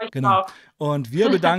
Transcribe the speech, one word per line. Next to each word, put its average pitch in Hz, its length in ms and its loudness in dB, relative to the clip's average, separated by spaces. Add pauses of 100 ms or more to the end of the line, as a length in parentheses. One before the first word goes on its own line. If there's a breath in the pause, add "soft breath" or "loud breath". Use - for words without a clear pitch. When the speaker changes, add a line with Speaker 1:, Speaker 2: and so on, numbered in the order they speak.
Speaker 1:
Euch - 120 -10
Speaker 2:
genau. 190 300 2
Speaker 1:
auch. 190 40 -8 (300 loud breath)
Speaker 2:
Und 143 340 -4
wir 185 200 2
Speaker 1:
<laughs> 175 280 2